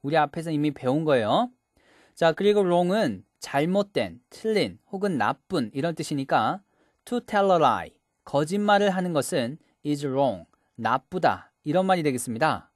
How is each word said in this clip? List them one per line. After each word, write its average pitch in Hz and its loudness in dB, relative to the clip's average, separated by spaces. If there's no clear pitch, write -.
우리 143 -2
앞에서 160 0
이미 151 0
배운 139 -2
거예요. 147 2
자, 165 2
그리고 208 2
wrong은 175 0
잘못된, 151 -2
틀린, 185 -4
혹은 196 -4
나쁜 117 -2
이런 160 -4
뜻이니까 147 -2
to 240 -4
tell 202 0
a 180 6
lie, 113 2
거짓말을 202 2
하는 180 -2
것은 139 -2
is 147 -4
wrong, 131 -2
나쁘다 120 -2
이런 165 0
말이 185 2
되겠습니다. 127 -2